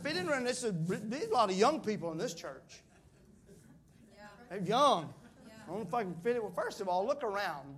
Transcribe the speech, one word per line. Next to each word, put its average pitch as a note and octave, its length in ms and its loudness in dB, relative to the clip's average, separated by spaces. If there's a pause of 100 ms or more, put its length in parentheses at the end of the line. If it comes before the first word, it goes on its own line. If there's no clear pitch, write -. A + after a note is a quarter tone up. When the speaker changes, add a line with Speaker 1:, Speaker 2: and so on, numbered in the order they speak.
Speaker 1:
fit D4+ 160 -2
in F4+ 120 -2
around C4 160 0
this. B3 260 -2
There's A3 600 -2
a - 20 -4
lot A3 160 6
of F#3+ 80 0
young B3+ 240 4
people E3+ 320 -4
in D#3+ 60 -6
this A3 160 -4
church. - 480 -14 (1300)
Speaker 2:
Yeah. - 100 -20 (260)
Speaker 1:
They're F#3+ 80 -8
young. G#3 560 4 (320)
Speaker 2:
Yeah. - 80 -20 (100)
Speaker 1:
I D3+ 60 -10
don't F#3+ 80 -4
know A3+ 100 -4
if - 60 -2
I A#3+ 80 2
can F3+ 140 -4
fit A#3 200 0
it." A3+ 60 -2
Well, F#3+ 120 -6
first F4 280 -4
of F#3+ 60 -2
all, F#3 180 2
look C#4+ 180 0
around. E3 540 -4